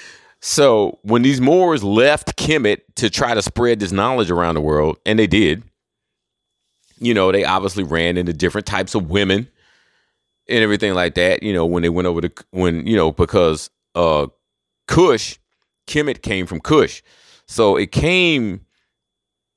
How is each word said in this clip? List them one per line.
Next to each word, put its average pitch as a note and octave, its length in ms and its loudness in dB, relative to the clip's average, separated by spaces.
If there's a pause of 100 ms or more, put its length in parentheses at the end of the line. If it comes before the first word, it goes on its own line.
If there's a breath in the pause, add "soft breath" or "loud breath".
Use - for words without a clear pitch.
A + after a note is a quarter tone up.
(440 loud breath)
So A#2 600 2
when A2+ 180 2
these C3+ 180 2
Moors D#3+ 440 2
left A#2 520 2
Kemet C#3 460 0 (140)
to A2 160 -2
try A#2+ 240 -2
to G#2 80 -2
spread A#2 360 0
this F#2+ 120 -4
knowledge G#2+ 400 0
around E2+ 240 0
the D#2 60 -2
world, D2+ 440 0
and G#2+ 140 0
they G#2+ 80 4
did, F2+ 340 0 (1400)
you A#2 160 0
know, F#2+ 180 4
they G2 120 2
obviously F#2+ 400 -2
ran E2 340 -2
into F2 160 -4
different F2+ 320 -2
types F#2 300 -4
of F2 160 -4
women G2+ 360 0 (1000)
and A#2 140 2
everything G#2 320 0
like F2 180 0
that, F2+ 300 0
you G#2 100 -4
know, E2+ 140 0
when F2 160 -2
they E2+ 60 0
went F2+ 180 -2
over E2+ 140 -2
to, F2 100 -4 (180)
when, E2+ 380 -2
you A2+ 80 0
know, E2 160 2
because, E2 580 0 (240)
uh, D#2+ 320 0 (600)
Kush, D#3 500 0 (480)
Kemet D3+ 380 -4
came F#2+ 240 -6
from E2+ 120 -8
Kush. - 440 0 (420 soft breath)
So G#2 320 0
it G2 140 -4
came D3+ 680 -2 (960)